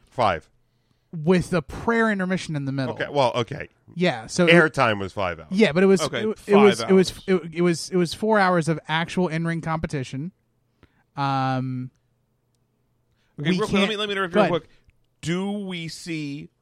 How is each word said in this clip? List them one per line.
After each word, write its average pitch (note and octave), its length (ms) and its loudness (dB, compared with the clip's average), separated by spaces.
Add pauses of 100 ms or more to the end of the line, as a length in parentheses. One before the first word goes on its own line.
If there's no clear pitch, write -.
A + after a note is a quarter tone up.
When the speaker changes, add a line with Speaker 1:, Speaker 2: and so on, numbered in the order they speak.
Speaker 1:
Five. F#2+ 400 0 (640)
Speaker 2:
With E3+ 380 0
a E3+ 80 0
prayer A3+ 500 -2
intermission F#3 440 -4
in C#3 100 -6
the C3+ 60 -4
middle. C3 240 -4
Speaker 1:
Okay, C#3 140 -6
well, C#3 260 2
okay. B2+ 340 -6 (260)
Speaker 2:
Yeah, D#3+ 320 -2
so - 180 2
it E3 60 6
Speaker 1:
Airtime C#3+ 480 4
was F#2+ 140 -8
five F2 260 -4
hours. D#2+ 120 -18
Speaker 2:
Yeah, F#3+ 200 4
but E3+ 120 2
it - 40 6
was, F#3+ 140 4
Speaker 3:
Okay, C3+ 220 -4
Speaker 2:
it, A3 140 -4 (100)
it G3+ 80 4
was, G3+ 260 8
Speaker 3:
five - 80 -4
Speaker 2:
it F#3+ 40 4
was, F#3+ 180 4
Speaker 3:
hours. - 160 -16
Speaker 2:
it, E3+ 280 -2
it E3+ 60 0
was, F3 280 0
it F#3 80 -4
was F3 160 0
four G#3+ 260 0
hours F3+ 280 2
of D#3 200 -2
actual E3+ 400 -2
in-ring E3 340 -4
competition. D#3+ 720 -8 (840)
Um, C3 760 -4 (1500)
Speaker 3:
Okay, D3 120 0
Speaker 2:
we F#3 80 2
Speaker 3:
real G#3+ 80 -2
quick, - 60 -6
let G3+ 80 4
Speaker 2:
can't G3 100 2
Speaker 3:
me, G#3 60 -6
let G#3 120 -6
me G3+ 40 -4
interrupt F#3+ 200 -4
Speaker 2:
Go G3 80 4
Speaker 3:
real F3+ 80 4
Speaker 2:
ahead. E3 140 -2
Speaker 3:
quick. - 80 -20 (500)
Do F3+ 300 -2
we F#3 360 -8
see D3+ 600 -10 (120)